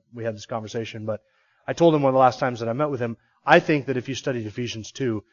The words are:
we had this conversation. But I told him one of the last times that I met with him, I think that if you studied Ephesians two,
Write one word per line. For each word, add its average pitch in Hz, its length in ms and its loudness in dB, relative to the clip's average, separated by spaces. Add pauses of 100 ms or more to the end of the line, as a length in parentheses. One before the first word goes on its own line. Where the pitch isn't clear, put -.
(140)
we 117 100 -10
had 113 120 -4
this 104 120 -16
conversation. 110 580 -8
But 110 160 -6 (460)
I 131 60 -2
told 165 200 6
him 147 80 4
one 139 80 4
of 131 60 2
the 131 40 6
last 127 200 6
times 123 200 -2
that 113 100 -4
I 113 40 -2
met 147 160 -2
with 135 100 -4
him, 117 180 -4 (280)
I 160 140 8
think 151 260 0
that 127 120 -2
if 123 120 -8
you 131 60 -6
studied 117 320 -6
Ephesians 110 440 -8
two, 113 420 -4